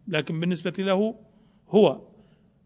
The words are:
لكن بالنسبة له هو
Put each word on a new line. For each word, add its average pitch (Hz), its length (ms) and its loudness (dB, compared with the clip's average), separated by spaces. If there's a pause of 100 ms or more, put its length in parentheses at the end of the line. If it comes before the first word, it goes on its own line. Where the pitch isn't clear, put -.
لكن 160 320 -4
بالنسبة 175 380 -4
له 196 360 0 (540)
هو 185 320 4 (640)